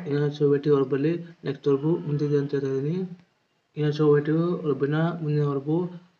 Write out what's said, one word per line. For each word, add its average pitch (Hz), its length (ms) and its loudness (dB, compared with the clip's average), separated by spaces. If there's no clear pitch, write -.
ಇನಾನ್ಸೋವೇಟಿವ್ 143 680 2
ವರ್ಬ್ 135 180 2
ಅಲ್ಲಿ 160 320 -2
ನೆಕ್ಸ್ಟ್ 139 220 -4
ವರ್ಬ್ 151 400 0
ಮುಂದಿದೆ 147 300 0
ಅಂತ 143 140 -2
ಹೇಳ್ತಾ 139 160 -2
ಇದೀನಿ. 135 280 -2
ಇನಾನ್ಸೋವೇಟಿವ್ 151 880 2
ವರ್ಬ್ 139 240 0
ನ 151 60 0
ಮುಂದಿನ 160 480 0
ವರ್ಬ್ 147 460 -2